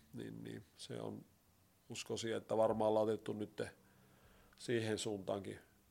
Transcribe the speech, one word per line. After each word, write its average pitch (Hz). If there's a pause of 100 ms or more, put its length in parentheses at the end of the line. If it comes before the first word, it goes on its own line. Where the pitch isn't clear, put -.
(140)
niin, 113
niin, 113 (140)
se 117
on, 107 (640)
uskoisin, 113
että 110
varmaan 110
ollaan 110
otettu 107
nyt 107 (960)
siihen 110
suuntaankin 101 (320)